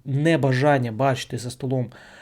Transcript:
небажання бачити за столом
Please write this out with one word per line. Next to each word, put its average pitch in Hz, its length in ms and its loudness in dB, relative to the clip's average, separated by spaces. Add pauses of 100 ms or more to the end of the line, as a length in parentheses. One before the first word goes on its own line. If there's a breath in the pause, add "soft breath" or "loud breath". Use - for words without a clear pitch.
небажання 139 880 2
бачити 127 460 -2
за 120 120 -8
столом 127 420 -4 (300 loud breath)